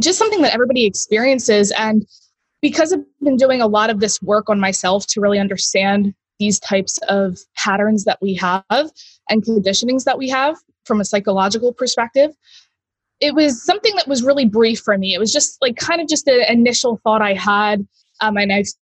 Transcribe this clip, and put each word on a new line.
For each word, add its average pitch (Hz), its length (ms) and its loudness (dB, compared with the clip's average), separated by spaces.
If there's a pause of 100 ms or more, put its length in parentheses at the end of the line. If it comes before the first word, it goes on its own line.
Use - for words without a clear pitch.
just 330 180 0
something 427 240 0
that 247 120 2
everybody 240 300 2
experiences. 214 920 0
And 214 280 0 (540)
because 311 320 0
I've 381 120 -2 (180)
been 277 140 2
doing 262 260 2
a 220 40 4
lot 214 240 2
of 208 100 -2
this 208 220 -2
work 208 280 0
on 202 100 0
myself 190 480 -2
to - 120 -4
really 202 180 2
understand 196 760 0 (240)
these 208 220 0
types - 380 -4 (100)
of 196 300 -2 (180)
patterns 208 480 0
that 220 160 -2
we 196 140 -2
have 180 300 -2 (640)
and 220 140 2
conditionings 226 600 0
that 262 140 0
we 262 100 -6
have 269 280 -2 (280)
from 214 160 0
a 196 40 -2
psychological 202 680 0
perspective, 254 580 0 (880)
it 294 140 0
was 294 280 2
something 415 340 -2
that 339 100 -2
was 262 160 -2
really 277 240 2
brief 226 340 2
for 208 160 0
me. 190 180 -2
It 175 40 -2
was 214 140 -2
just, - 280 -2
like, 254 160 -2
kind 339 240 -4
of 320 80 -6
just 302 200 -2
an 247 200 4
initial 233 540 0
thought 220 200 2
I 202 120 0
had, 208 520 0 (340)
um, 208 160 -2
and 202 160 0
I 202 120 0 (240)